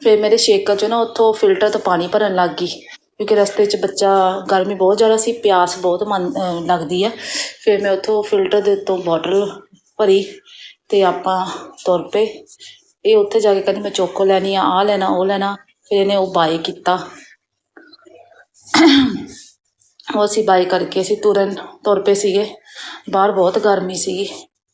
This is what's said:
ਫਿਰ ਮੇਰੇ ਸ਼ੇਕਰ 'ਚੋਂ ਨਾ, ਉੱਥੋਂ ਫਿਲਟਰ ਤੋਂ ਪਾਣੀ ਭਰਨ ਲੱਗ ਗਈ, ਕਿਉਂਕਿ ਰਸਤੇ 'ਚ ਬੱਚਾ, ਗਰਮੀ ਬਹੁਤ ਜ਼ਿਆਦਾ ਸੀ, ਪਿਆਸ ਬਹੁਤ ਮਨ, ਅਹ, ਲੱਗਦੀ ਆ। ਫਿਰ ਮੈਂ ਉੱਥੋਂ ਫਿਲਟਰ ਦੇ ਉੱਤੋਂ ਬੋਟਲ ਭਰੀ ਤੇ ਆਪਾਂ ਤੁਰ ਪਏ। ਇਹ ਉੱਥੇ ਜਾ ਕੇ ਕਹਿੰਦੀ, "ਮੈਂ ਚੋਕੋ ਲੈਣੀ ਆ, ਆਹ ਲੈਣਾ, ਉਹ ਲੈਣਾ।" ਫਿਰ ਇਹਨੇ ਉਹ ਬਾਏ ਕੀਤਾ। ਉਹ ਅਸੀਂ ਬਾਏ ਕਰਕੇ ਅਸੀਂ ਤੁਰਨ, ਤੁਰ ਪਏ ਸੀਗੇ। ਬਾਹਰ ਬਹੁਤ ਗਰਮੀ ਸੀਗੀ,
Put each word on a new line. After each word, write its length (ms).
ਫਿਰ 160
ਮੇਰੇ 180
ਸ਼ੇਕਰ 380
'ਚੋਂ 140
ਨਾ, 80
ਉੱਥੋਂ 360
ਫਿਲਟਰ 360
ਤੋਂ 100
ਪਾਣੀ 280
ਭਰਨ 280
ਲੱਗ 140
ਗਈ, 180
ਕਿਉਂਕਿ 180
ਰਸਤੇ 300
'ਚ 100
ਬੱਚਾ, 640
ਗਰਮੀ 240
ਬਹੁਤ 220
ਜ਼ਿਆਦਾ 200
ਸੀ, 160
ਪਿਆਸ 440
ਬਹੁਤ 260
ਮਨ, 300
ਅਹ, 320
ਲੱਗਦੀ 380
ਆ। 80
ਫਿਰ 180
ਮੈਂ 100
ਉੱਥੋਂ 320
ਫਿਲਟਰ 380
ਦੇ 120
ਉੱਤੋਂ 240
ਬੋਟਲ 640
ਭਰੀ 280
ਤੇ 140
ਆਪਾਂ 420
ਤੁਰ 280
ਪਏ। 300
ਇਹ 120
ਉੱਥੇ 220
ਜਾ 140
ਕੇ 80
ਕਹਿੰਦੀ, 200
"ਮੈਂ 100
ਚੋਕੋ 320
ਲੈਣੀ 320
ਆ, 60
ਆਹ 240
ਲੈਣਾ, 220
ਉਹ 180
ਲੈਣਾ।" 320
ਫਿਰ 120
ਇਹਨੇ 140
ਉਹ 180
ਬਾਏ 240
ਕੀਤਾ। 420
ਉਹ 100
ਅਸੀਂ 180
ਬਾਏ 220
ਕਰਕੇ 360
ਅਸੀਂ 160
ਤੁਰਨ, 380
ਤੁਰ 180
ਪਏ 120
ਸੀਗੇ। 420
ਬਾਹਰ 220
ਬਹੁਤ 280
ਗਰਮੀ 360
ਸੀਗੀ, 320